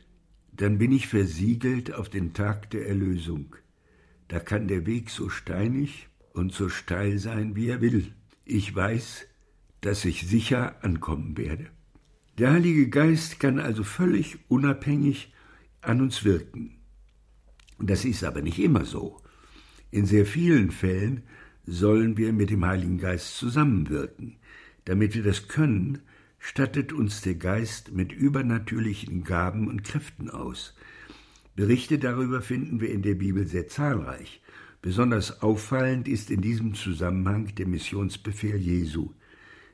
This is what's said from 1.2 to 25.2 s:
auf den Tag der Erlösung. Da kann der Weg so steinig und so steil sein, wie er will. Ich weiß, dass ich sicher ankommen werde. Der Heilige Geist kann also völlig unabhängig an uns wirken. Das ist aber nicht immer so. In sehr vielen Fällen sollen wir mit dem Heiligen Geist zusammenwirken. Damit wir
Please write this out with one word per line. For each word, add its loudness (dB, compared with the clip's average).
auf -8
den -4
Tag -4
der -6
Erlösung. -2
Da -4
kann -4
der -2
Weg -4
so -6
steinig -4
und -2
so -2
steil -2
sein, -4
wie -2
er -2
will. 2
Ich -2
weiß, -2
dass -2
ich -2
sicher 0
ankommen -2
werde. -6
Der 6
Heilige 6
Geist 2
kann 2
also -2
völlig 0
unabhängig 2
an 2
uns -2
wirken. 0
Das 2
ist -2
aber -4
nicht -2
immer 6
so. -8
In 2
sehr 6
vielen 4
Fällen -2
sollen 4
wir 2
mit 2
dem 2
Heiligen 0
Geist -4
zusammenwirken. 0
Damit 2
wir -2